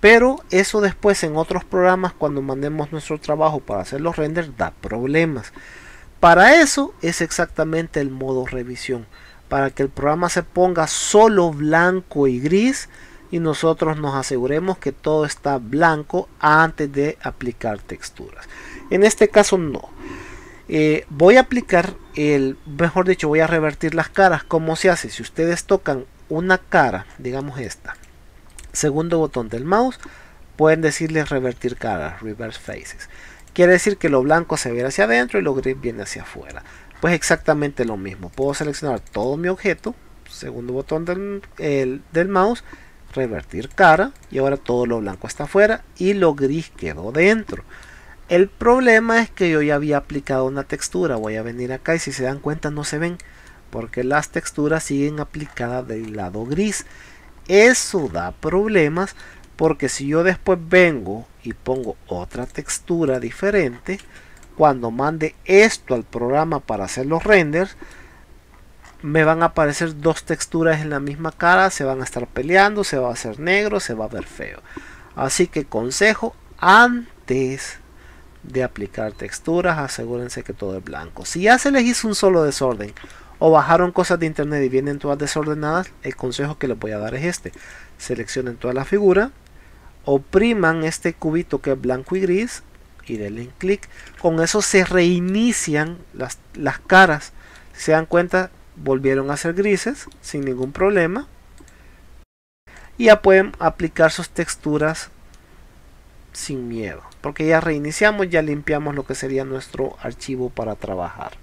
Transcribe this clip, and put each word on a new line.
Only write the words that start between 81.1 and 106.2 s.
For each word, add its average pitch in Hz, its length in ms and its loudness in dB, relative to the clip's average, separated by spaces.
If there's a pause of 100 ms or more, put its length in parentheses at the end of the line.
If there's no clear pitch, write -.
Si - 180 -6
ya 233 160 6
se 285 140 0
les 269 100 4
hizo 233 240 0
un 208 80 -2
solo 185 300 4
desorden 123 480 -2 (460)
o 160 120 6
bajaron 165 400 6
cosas 175 300 0
de 165 60 0
internet 147 380 -2
y 131 40 0
vienen 139 300 -2
todas 143 200 -4
desordenadas, 151 720 -4 (120)
el 135 120 -8
consejo 143 440 -6
que 139 100 -4
les 113 100 -4
voy 107 140 -8
a 104 60 -6
dar 110 160 -6
es 139 100 -6
este. - 280 -6 (460)
Seleccionen 120 580 -6
toda 123 180 -6
la 135 100 -4
figura, 202 480 2 (720)
opriman 165 800 2
este 165 300 -4
cubito 160 460 -4
que 139 120 -2
es 131 80 -2
blanco 127 360 -4
y 190 40 -2
gris 190 420 -2 (420)
y 117 120 -10
denle 107 320 -10 (100)
clic. 196 300 -2 (320)
Con 165 200 2
eso 185 220 2
se 190 220 2
reinician 180 1120 0 (140)
las, 127 260 -10 (160)
las 139 240 -4
caras. 180 540 4 (400)
Si - 100 -16
se 156 100 2
dan 160 140 2
cuenta, 175 440 0 (240)
volvieron 135 560 -2
a 143 60 -4
ser 170 180 -4
grises 202 520 -2 (140)
sin 143 240 -8
ningún 131 280 -4
problema. 190 560 0 (1700)
Y 240 80 -4
ya 214 180 8
pueden 196 360 6
aplicar 160 520 2
sus - 200 -8
texturas 151 800 -4 (1200)